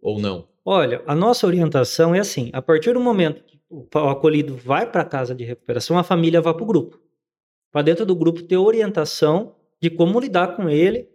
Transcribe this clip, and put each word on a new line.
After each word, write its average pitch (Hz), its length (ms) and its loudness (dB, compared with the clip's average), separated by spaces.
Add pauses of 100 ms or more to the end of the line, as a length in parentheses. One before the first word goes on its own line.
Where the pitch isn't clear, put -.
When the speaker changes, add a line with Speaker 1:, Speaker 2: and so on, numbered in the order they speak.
Speaker 1:
ou 104 180 -4
não? 95 260 -6 (180)
Speaker 2:
Olha, 170 420 0
a 147 80 -2
nossa 214 320 2
orientação 165 680 2
é 190 60 2
assim: 139 320 -6
a 131 100 -6
partir 160 300 2
do 247 80 0
momento 190 420 0
que - 160 -20 (120)
o 151 120 -18
pa-, 151 220 -2
o 143 60 2
acolhido 139 440 0
vai 135 340 -2
pra 175 160 -2
casa 131 300 -6
de 120 100 -12
recuperação, 123 540 -4
a 175 60 2
família 170 380 2
vai 165 120 0
pro 208 120 -2
grupo. 185 340 0 (720)
Pra 147 100 0
dentro 170 240 2
do 190 80 2
grupo 165 280 0
ter 185 160 0
orientação 190 1000 0 (240)
de 165 100 0
como 175 300 2
lidar 185 340 -2
com 185 140 -4
ele, 185 460 0